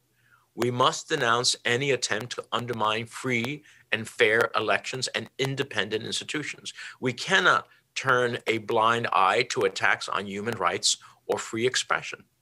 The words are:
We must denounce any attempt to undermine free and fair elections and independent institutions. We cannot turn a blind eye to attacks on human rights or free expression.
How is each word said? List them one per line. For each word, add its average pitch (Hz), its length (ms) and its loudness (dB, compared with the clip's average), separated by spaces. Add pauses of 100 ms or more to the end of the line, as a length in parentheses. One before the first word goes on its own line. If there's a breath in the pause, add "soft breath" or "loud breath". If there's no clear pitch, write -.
(560 soft breath)
We 120 160 2
must 135 380 2
denounce 120 560 2
any 131 260 2
attempt 117 460 -2
to - 160 -8
undermine 113 540 -2
free 127 560 -4 (280 soft breath)
and 110 160 -2
fair 113 480 4
elections 107 540 -2
and 107 280 -6
independent 113 680 -4
institutions. - 680 -8 (280 loud breath)
We 127 100 0
cannot 175 560 2 (260 soft breath)
turn 123 440 2 (100)
a 113 120 0
blind 117 520 2
eye 95 380 4
to 120 140 -2
attacks 104 440 0
on 98 180 -4
human 104 300 -6
rights 92 400 0 (320 loud breath)
or 101 100 0
free 113 300 -2
expression. - 560 -4 (180)